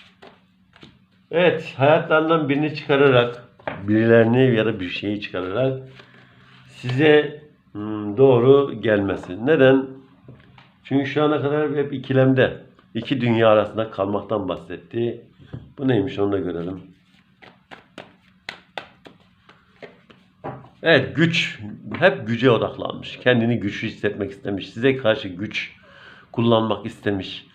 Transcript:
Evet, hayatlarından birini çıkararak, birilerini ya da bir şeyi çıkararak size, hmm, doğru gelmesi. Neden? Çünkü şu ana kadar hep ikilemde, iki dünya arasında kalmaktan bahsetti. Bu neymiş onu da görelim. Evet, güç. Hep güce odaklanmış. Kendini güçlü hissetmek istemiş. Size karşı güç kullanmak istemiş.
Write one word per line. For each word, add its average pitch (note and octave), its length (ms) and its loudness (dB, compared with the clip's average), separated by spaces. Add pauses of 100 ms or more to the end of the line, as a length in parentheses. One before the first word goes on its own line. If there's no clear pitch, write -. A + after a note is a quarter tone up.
(1300)
Evet, E3+ 460 0
hayatlarından D#3+ 720 2
birini D3 260 -2
çıkararak, C3 680 2 (440)
birilerini A2+ 680 4
ya A2 100 2
da G#2+ 140 -4
bir F2+ 100 -8
şeyi G2+ 320 -8
çıkararak A#2+ 600 -6 (840)
size, D3 760 2 (280)
hmm, G#2 460 -8
doğru C3+ 640 4
gelmesi. G2+ 640 -2
Neden? C3+ 400 4 (960)
Çünkü C#3 220 -2
şu D3 180 -2
ana D3+ 180 0
kadar D3 340 -2
hep C#3+ 180 -4
ikilemde, C3 640 2 (360)
iki A#2 280 -4
dünya A2+ 280 4
arasında G#2+ 420 0
kalmaktan G2 580 -4
bahsetti. A2+ 720 -8 (560)
Bu C3+ 100 -2
neymiş G2+ 320 0
onu G2+ 120 0
da G2 80 -2
görelim. F2 420 -8 (4000)
Evet, D3+ 320 2
güç. - 440 -2 (400)
Hep D#3+ 280 0
güce A#2 240 2
odaklanmış. G2 680 -4
Kendini A#2 400 0
güçlü G2+ 280 -6
hissetmek G2+ 440 -6
istemiş. G2 380 -10
Size C3 280 0
karşı A2 300 -2
güç F#2+ 480 -10 (560)
kullanmak A2 540 0
istemiş. G2+ 680 -6